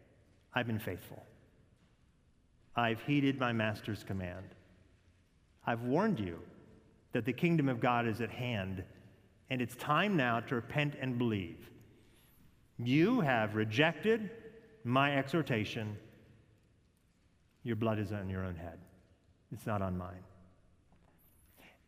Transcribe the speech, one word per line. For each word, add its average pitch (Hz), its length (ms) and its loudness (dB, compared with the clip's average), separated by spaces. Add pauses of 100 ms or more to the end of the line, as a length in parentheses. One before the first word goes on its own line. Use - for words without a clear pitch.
(520)
I've 123 140 0
been 110 140 -2
faithful. - 420 -10 (1500)
I've 117 280 2
heeded 139 360 2
my 123 140 2
master's 107 500 -2
command. 92 440 -6 (1160)
I've 117 180 -2
warned 156 360 2
you 85 220 -4 (720)
that 120 120 0
the 127 80 0
kingdom 160 360 4
of 123 100 0
God 120 260 4
is 110 160 0
at 107 100 -4
hand, 98 520 -4 (680)
and 127 140 0
it's 120 140 -6
time 175 400 2
now 123 240 4
to 120 160 -2
repent 147 440 -2
and 127 180 -2
believe. 98 520 -2 (1080)
You 160 420 4
have 113 340 2
rejected 160 760 2 (520)
my 139 340 4
exhortation. 117 800 -2 (1700)
Your 117 140 -2
blood 110 220 0
is 104 140 -4
on 98 180 -6
your 95 140 -4
own 90 100 -4
head. 82 240 -12 (760)
It's - 140 -10
not 104 160 0
on 92 160 -2
mine." 92 260 -10 (1600)